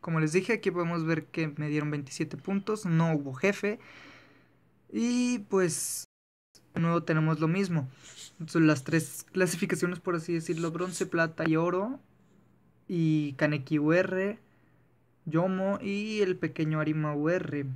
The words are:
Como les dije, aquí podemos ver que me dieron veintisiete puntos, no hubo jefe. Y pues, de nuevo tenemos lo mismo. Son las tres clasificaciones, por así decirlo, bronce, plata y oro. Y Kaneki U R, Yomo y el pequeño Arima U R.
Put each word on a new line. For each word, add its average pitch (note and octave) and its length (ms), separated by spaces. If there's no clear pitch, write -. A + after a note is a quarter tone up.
Como D#3+ 200
les D#3 120
dije, F#3+ 200
aquí G3+ 180
podemos E3+ 340
ver D#3+ 220
que D#3+ 220
me D3+ 180
dieron D3 240
veintisiete D3 460
puntos, G3 500
no E3 260
hubo C#3 220
jefe. G3+ 460
Y A#3+ 520
pues, F3+ 540
de - 60
nuevo E3+ 220
tenemos D#3 380
lo D#3+ 80
mismo. E3+ 400
Son D#3+ 220
las C#3+ 160
tres D#3+ 480
clasificaciones, F3+ 680
por F3+ 160
así E3 180
decirlo, E3 380
bronce, F3 360
plata E3 420
y D#3 80
oro. F#3 420
Y D#3 460
Kaneki D3 480
U D3+ 140
R, F#3 440
Yomo F#3 580
y G#3 380
el F#3 180
pequeño D#3 400
Arima D3+ 380
U D3 120
R. E3 480